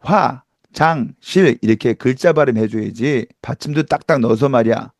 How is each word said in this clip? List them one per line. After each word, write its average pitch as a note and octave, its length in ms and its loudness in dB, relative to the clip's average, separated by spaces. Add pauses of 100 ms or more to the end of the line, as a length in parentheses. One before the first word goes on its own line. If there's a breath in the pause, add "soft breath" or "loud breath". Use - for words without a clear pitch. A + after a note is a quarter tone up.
화, C#3+ 420 -2 (300)
장, D#3 480 0
실 F3+ 420 2
이렇게 A2 320 0
글자 C3 380 0
발음해줘야지. A2+ 920 -2 (160)
받침도 D3 420 -4
딱딱 - 360 0
넣어서 A#2+ 280 0
말이야. A#2 500 0